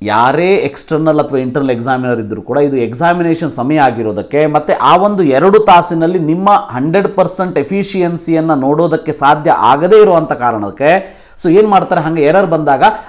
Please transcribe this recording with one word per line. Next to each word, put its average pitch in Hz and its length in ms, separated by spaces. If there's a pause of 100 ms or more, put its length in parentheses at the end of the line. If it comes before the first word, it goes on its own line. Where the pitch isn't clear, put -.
ಯಾರೇ 135 540
ಎಕ್ಸ್ಟರ್ನಲ್ 151 640
ಅಥವಾ 143 200
ಇಂಟರ್ನಲ್ 131 320
ಎಕ್ಸಾಮಿನರ್ 123 480
ಇದ್ರೂ 107 220
ಕೂಡ 123 160
ಇದು 143 200
ಎಕ್ಸಾಮಿನೇಷನ್ 165 720
ಸಮಯ 139 300
ಆಗಿರೋದಕ್ಕೆ 117 640
ಮತ್ತೆ 151 280
ಆ 151 240
ಒಂದು 196 260
ಎರಡು 160 360
ತಾಸಿನಲ್ಲಿ 175 600
ನಿಮ್ಮ 175 300
ಹಂಡ್ರೆಡ್ 165 640
ಪರ್ಸೆಂಟ್ 180 440
ಎಫಿಷಿಯನ್ಸಿಯನ್ನು 165 960
ನೋಡೋದಕ್ಕೆ 151 560
ಸಾಧ್ಯ 147 400
ಆಗದೇ 151 500
ಇರುವಂಥ 170 300
ಕಾರಣಕ್ಕೆ, 120 880 (240)
so 160 80
ಏನ್ 214 160
ಮಾಡ್ತಾರೆ, 180 340
ಹಂಗೆ 160 220
ಎರರ್ 180 240
ಬಂದಾಗ 147 360 (260)